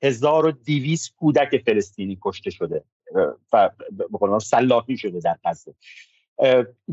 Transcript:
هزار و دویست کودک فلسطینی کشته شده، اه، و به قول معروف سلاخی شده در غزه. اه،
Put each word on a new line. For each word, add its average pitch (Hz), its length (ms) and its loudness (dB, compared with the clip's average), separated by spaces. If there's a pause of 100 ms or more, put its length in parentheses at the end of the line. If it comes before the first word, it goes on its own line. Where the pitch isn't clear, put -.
هزار 143 440 2
و 160 60 2
دویست 147 640 -4
کودک 143 500 2
فلسطینی 101 560 -2
کشته - 280 -6
شده، - 340 -6 (320)
اه، 78 180 0 (180)
و 101 180 4 (260)
به 104 220 -8
قول 101 100 0
معروف 104 140 -2
سلاخی 123 540 0
شده 90 240 -8
در 90 240 -2
غزه. 82 300 -8 (640)
اه، 127 260 4 (280)